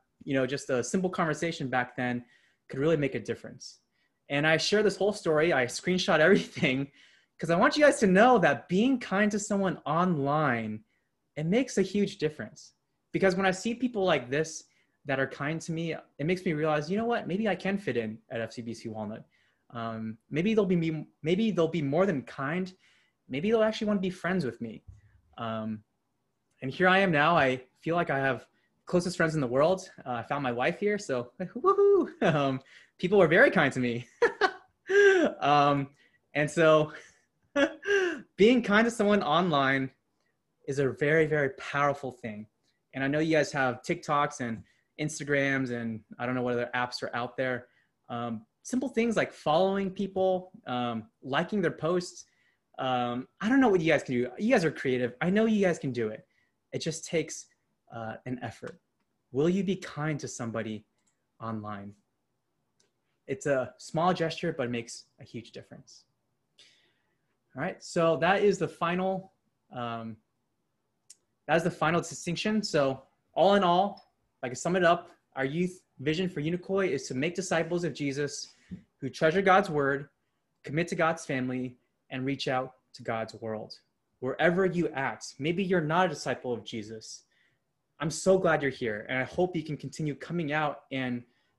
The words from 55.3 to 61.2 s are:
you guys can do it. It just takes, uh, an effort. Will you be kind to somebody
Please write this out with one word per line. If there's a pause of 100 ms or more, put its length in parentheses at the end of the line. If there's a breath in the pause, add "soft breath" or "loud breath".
you
guys
can
do
it. (460)
It
just
takes, (460)
uh, (100)
an
effort. (520)
Will
you
be
kind
to
somebody (540)